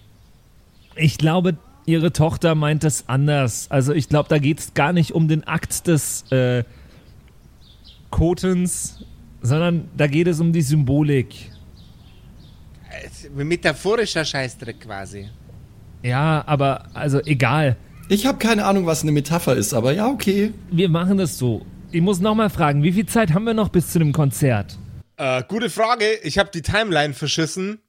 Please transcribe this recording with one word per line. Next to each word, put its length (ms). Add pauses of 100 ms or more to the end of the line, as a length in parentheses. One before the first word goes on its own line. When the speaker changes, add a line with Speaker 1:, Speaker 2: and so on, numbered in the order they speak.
(960)
Speaker 1:
Ich 220
glaube, 380 (300)
ihre 260
Tochter 420
meint 300
es 240
anders. 640
Also 240
ich 160
glaube, 180
da 100
geht's 360
gar 180
nicht 200
um 160
den 160
Akt 420
des, 440
äh, 340 (1500)
Kotens, 920 (380)
sondern 540
da 100
geht 220
es 120
um 120
die 100
Symbolik. 880 (1400)
Speaker 2:
Äh, 540
metaphorischer 800
Scheißdreck 560
quasi. 480 (760)
Speaker 1:
Ja, 440
aber, 380 (100)
also 300
egal. 520 (320)
Speaker 3:
Ich 180
hab 120
keine 280
Ahnung, 200
was 160
eine 100
Metapher 440
ist, 160
aber 200
ja, 160
okay. 440 (180)
Speaker 1:
Wir 180
machen 300
das 200
so. 260 (260)
Ich 120
muss 180
noch 140
mal 160
fragen, 320
wie 100
viel 140
Zeit 260
haben 120
wir 100
noch 160
bis 200
zu 80
dem 140
Konzert? 680 (380)
Speaker 2:
Äh, 320
gute 220
Frage. 340 (200)
Ich 140
hab 140
die 100
Timeline 520
verschissen. 640 (100)